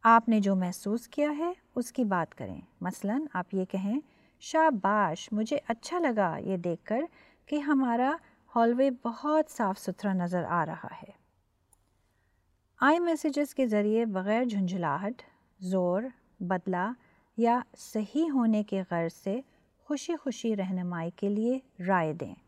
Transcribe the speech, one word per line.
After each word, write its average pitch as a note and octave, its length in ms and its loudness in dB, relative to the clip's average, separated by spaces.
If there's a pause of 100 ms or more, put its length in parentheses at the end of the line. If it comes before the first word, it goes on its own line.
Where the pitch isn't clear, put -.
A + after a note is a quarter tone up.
आपने A3+ 360 6
जो G3 160 2
महसूस G3 500 -4
किया D4 240 0
है, E4 260 -4 (200)
उसकी B3 280 -2
बात F3+ 280 0
करें। - 300 -12 (200)
मसलन, G#3 520 -4
आप F3+ 200 -4
ये F#3 100 0
कहें, G3 380 -4 (380)
"शाबाश, G#3 920 2
मुझे A3+ 240 -2
अच्छा C#4+ 420 -4
लगा G#3+ 400 2
ये F#3+ 180 -4
देखकर F3+ 520 -4 (400)
कि D4 100 -2
हमारा C4+ 640 2 (360)
hallway A#3+ 340 4
बहुत D4 580 0
साफ़ G3 300 -2
सुथरा G3 340 -4
नज़र F3 320 0
आ E3+ 200 0
रहा D#3+ 240 -8
है।" - 260 -18 (1700)
आई D4+ 160 6
मैसेजेस D4+ 540 0
के C4 140 0
ज़रिए G#3+ 380 2
बग़ैर G#3 400 0
झुंझलाहट, F#3+ 760 -2 (400)
ज़ोर, F#3 500 0 (300)
बदला F#3 540 -2 (420)
या A#3 260 2 (100)
सही A#3 520 -2
होने A3+ 360 2
के G3 200 -2
गर्ज E3+ 300 -2
से G#3+ 320 -6 (420)
खुशी-खुशी C#4 680 -4
रहनुमाई F3+ 560 -4
के - 180 -4
लिए A#3 340 0 (180)
राय F3 340 2
दें। C#3 200 -10 (140)